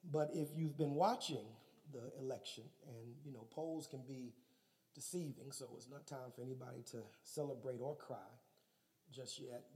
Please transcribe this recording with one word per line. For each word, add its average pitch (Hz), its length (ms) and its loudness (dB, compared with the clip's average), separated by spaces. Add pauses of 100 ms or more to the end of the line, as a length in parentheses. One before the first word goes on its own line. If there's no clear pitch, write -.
But 151 280 6
if 147 220 2
you've 156 220 4
been 143 180 6
watching 151 600 6 (360)
the 123 260 -6
election, 131 500 -4 (200)
and, 120 260 -10 (100)
you 147 60 -8
know, 113 200 -10
polls 156 360 -2
can 135 160 -8
be 127 320 -6 (580)
deceiving, 139 600 -2
so 120 240 -6
it's - 120 -12
not 143 160 -10
time 127 280 -6
for 123 100 -6
anybody 127 400 -4
to 117 220 -6 (180)
celebrate 131 580 0
or 139 140 2
cry 117 460 -6 (680)
just 127 300 -6
yet. 123 240 -6 (140)